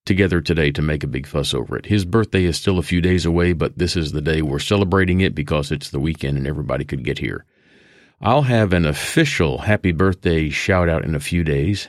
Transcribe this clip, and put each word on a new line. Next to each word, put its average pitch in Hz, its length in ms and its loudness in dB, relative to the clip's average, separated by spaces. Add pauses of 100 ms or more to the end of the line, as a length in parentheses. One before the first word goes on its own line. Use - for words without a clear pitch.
together 92 340 4
today 78 300 2
to 71 100 -2
make 76 240 -2
a - 20 -4
big 67 200 -6
fuss 71 260 -4
over 58 240 -4
it. - 80 -10
His 101 220 0
birthday 98 380 2
is 82 120 0
still 95 220 0
a 85 40 0
few 87 200 0
days 90 240 2
away, 87 260 2
but 78 240 -2
this 87 200 -2
is 78 160 -2
the 73 100 -4
day 80 180 0
we're 71 180 -2
celebrating 95 600 2
it 95 140 0
because 76 360 -2
it's 73 200 -6
the 71 100 -6
weekend 71 380 -2
and 67 80 -4
everybody 71 400 -4
could 69 180 -8
get 69 140 -4
here. 50 260 -8 (760)
I'll 131 260 4
have 110 280 2
an 85 140 4
official 76 720 0
happy 104 340 0
birthday 85 560 0
shout 90 400 0
out 80 160 0
in 80 100 -2
a 73 60 -2
few 85 240 -2
days. 78 440 0